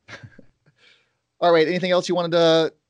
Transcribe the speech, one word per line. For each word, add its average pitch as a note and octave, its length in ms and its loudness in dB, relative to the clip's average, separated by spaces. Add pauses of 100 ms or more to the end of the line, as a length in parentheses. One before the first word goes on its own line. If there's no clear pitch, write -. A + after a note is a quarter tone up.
<laughs> - 1300 -20
All F3 120 2
right. D#3+ 160 4
Anything F3+ 220 -4
else F3+ 180 -2
you F3+ 60 -4
wanted E3+ 180 -4
to E3 400 2 (180)